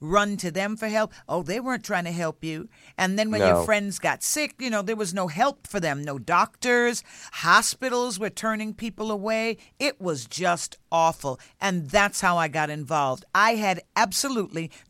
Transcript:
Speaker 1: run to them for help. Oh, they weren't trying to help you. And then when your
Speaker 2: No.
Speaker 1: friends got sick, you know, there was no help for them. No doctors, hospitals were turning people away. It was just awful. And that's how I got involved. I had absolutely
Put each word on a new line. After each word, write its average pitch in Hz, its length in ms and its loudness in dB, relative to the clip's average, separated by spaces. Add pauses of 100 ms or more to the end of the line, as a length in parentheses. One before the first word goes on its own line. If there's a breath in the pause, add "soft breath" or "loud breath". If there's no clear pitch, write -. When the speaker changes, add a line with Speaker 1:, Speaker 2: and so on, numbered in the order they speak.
Speaker 1:
run 202 380 2
to 180 120 -4
them 196 260 -2
for 220 120 -4
help. 214 240 0 (160 soft breath)
Oh, 160 160 -2
they 190 160 -4
weren't 247 240 -4
trying 185 220 -2
to 170 60 -6
help 165 300 -4
you. 160 260 -6 (280 soft breath)
And 185 200 0
then 214 140 0
when 214 100 0
your 180 220 6
Speaker 2:
No. - 20 -2
Speaker 1:
friends 202 360 0
got 147 240 -2
sick, 294 340 -4
you 254 100 -6
know, 214 140 -2
there 220 140 -4
was 202 180 -4
no 190 140 -2
help 240 400 -2
for 208 100 -6
them. 147 240 -2
No 143 160 -8
doctors, 233 840 2 (280 loud breath)
hospitals 240 840 2
were 208 120 -4
turning 220 440 -4
people 220 380 -6
away. 220 460 -2 (200 soft breath)
It 277 220 -2
was 151 260 -4
just 175 500 -2 (140)
awful. 165 480 0 (220 soft breath)
And 180 280 -2
that's 202 320 2
how 180 160 4
I 160 120 2
got 151 200 -2
involved. 147 640 -2
I 214 220 6
had 196 280 0 (120)
absolutely 202 800 -2 (180 soft breath)